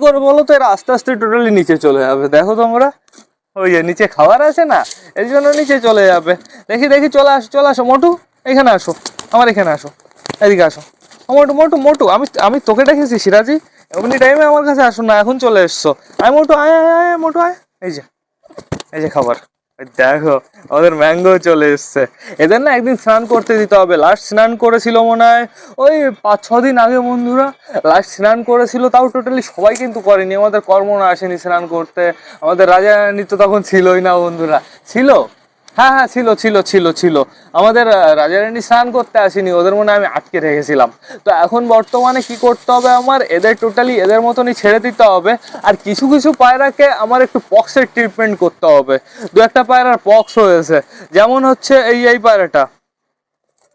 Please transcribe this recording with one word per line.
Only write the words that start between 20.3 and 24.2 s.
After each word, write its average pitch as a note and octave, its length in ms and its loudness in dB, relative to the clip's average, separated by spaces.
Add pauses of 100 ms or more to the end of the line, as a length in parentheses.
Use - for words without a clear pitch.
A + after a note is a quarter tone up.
আমাদের D#3+ 320 2
ম্যাঙ্গো F3 320 2 (140)
চলে D3+ 280 2
এসছে। - 260 -8 (420)
এদের G3 180 2
না D4 160 -6
একদিন B3 260 -2
স্নান A3 220 0
করতে A3+ 360 -2
দিতে G#3 200 0
হবে। F3+ 160 0
লাস্ট E3+ 320 2